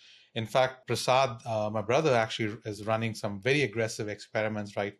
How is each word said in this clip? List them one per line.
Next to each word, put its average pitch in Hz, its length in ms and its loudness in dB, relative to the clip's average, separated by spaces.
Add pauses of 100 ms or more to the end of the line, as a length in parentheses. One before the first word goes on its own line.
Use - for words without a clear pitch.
(340)
In 113 120 -4
fact, 127 420 0
Prasad, 127 580 2
uh, 107 260 -2
my 107 100 -2
brother, 131 320 4
actually 113 520 0
is 104 220 -8
running 113 260 0
some 101 280 -6
very 139 220 2
aggressive 110 440 -2
experiments 107 680 -4
right 104 220 -2